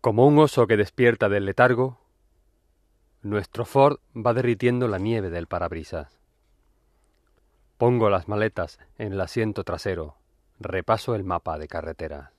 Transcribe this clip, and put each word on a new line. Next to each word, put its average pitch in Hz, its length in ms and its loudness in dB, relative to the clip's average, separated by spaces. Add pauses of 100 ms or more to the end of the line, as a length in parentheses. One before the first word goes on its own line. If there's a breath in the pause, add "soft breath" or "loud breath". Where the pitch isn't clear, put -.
Como 120 260 4
un 147 120 6
oso 135 280 4
que 107 100 4
despierta 113 520 2
del 101 160 0
letargo, 123 540 2 (1200)
nuestro 104 420 -6
Ford 139 360 4 (140)
va 117 200 -2
derritiendo 120 540 0
la 101 100 -2
nieve 101 320 -4
del 85 180 -8
parabrisas. 82 720 -8 (1600)
Pongo 120 320 2
las 92 180 0
maletas 104 520 -4 (180 soft breath)
en 104 160 -8
el 98 80 -4
asiento 104 420 -4
trasero, 85 540 -8 (420)
repaso 107 560 -2
el 98 80 -6
mapa 85 340 -6
de 76 100 -12
carretera. 78 720 -12